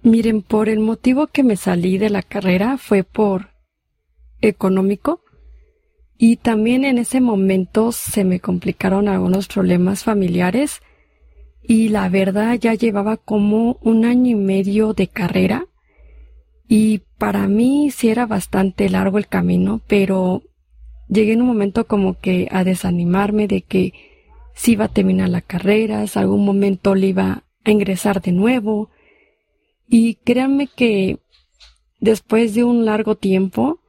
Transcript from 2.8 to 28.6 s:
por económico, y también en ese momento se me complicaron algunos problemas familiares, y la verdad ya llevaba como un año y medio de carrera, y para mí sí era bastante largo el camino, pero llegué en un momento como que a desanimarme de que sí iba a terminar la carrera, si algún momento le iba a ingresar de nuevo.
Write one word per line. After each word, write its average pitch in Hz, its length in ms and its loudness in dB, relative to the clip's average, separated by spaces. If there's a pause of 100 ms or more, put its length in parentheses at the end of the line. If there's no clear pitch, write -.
por 196 480 -4 (920)
económico, 196 800 0 (960)
y 233 200 4
también 233 460 0
en 269 140 0
ese 240 240 -2
momento 196 720 0
se - 320 -4
me 185 160 0
complicaron 190 680 -2
algunos 185 400 0
problemas 185 560 0
familiares, 190 760 -2 (800)
y 220 280 2
la 202 200 -2
verdad 196 500 0
ya 226 140 0
llevaba 214 440 -2
como 214 640 0
un 226 200 2
año 247 280 2
y 226 40 0
medio 202 580 0
de 190 140 -2
carrera, 185 600 -2 (1000)
y 214 340 2 (180)
para 202 280 -2
mí 262 440 0
sí - 180 0
era 240 160 0
bastante 196 640 -2
largo 190 300 0
el 202 80 -6
camino, 180 600 -2
pero 190 540 0 (680)
llegué 214 260 2
en 233 80 2
un 247 60 2
momento 220 380 -2
como 190 320 -2
que 180 320 -2
a 185 140 0
desanimarme 185 840 0
de 190 140 -2
que 185 320 -2 (640)
sí - 160 0
iba 214 140 0
a - 80 -8
terminar 190 360 0
la 175 120 -2
carrera, 208 680 -2
si - 100 -6
algún 202 280 2
momento 196 500 0
le 190 120 2
iba 190 360 -2 (200)
a 220 80 2
ingresar 196 520 0
de 185 80 -2
nuevo. 214 580 0 (1000)